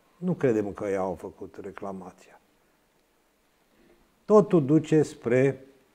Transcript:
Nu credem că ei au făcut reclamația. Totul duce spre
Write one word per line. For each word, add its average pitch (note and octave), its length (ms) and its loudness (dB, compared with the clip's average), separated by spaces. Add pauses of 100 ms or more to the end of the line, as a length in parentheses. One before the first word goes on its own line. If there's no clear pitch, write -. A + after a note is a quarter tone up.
(160)
Nu F3+ 160 -4
credem A2 400 0
că G#2 160 -10
ei G2 80 -4
au F#2+ 180 -4
făcut F#2+ 480 -16
reclamația. F#2+ 800 -16 (1800)
Totul G3+ 400 4
duce D3+ 380 2
spre C3 600 0 (300)